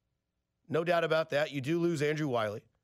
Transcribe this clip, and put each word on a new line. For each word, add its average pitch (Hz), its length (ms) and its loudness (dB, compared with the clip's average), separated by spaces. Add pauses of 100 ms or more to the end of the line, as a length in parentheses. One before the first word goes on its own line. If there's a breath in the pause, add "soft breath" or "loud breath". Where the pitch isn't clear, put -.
(680)
No 156 160 0
doubt 170 200 2
about 160 260 0
that. 147 220 0
You 139 100 -4
do 160 180 0
lose 170 220 0
Andrew 151 260 0
Wiley. 113 360 -2 (200)